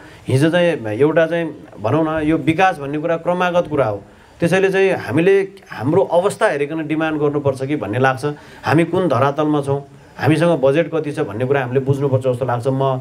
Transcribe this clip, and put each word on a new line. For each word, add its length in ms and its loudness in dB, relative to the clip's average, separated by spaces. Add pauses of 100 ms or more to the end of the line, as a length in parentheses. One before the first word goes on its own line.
(280)
हिजो 220 2
चाहिँ 380 0
एउटा 380 2
चाहिँ 260 -4 (320)
भनौँ 240 0
न, 200 -2
यो 100 2
विकास 420 2
भन्ने 180 -6
कुरा 200 -2
क्रमागत 500 0
कुरा 180 0
हो। 180 -6 (360)
त्यसैले 300 2
चाहिँ 220 2
हामीले 500 2 (280)
हाम्रो 320 0
अवस्था 460 2
हेरिकन 400 -2
डिमान्ड 320 -2
गर्नुपर्छ 440 -2
कि 120 -2
भन्ने 240 -4
लाग्छ। 260 0 (400)
हामी 180 4
कुन 240 0
धरातलमा 540 0
छौँ, 200 -4 (380)
हामीसँग 420 2
बजेट 320 2
कति 180 -4
छ 80 -8
भन्ने 260 -4
कुरा 160 0
हामीले 180 -2
बुझ्नुपर्छ 440 0
जस्तो 220 -2
लाग्छ। 220 -2
म 340 0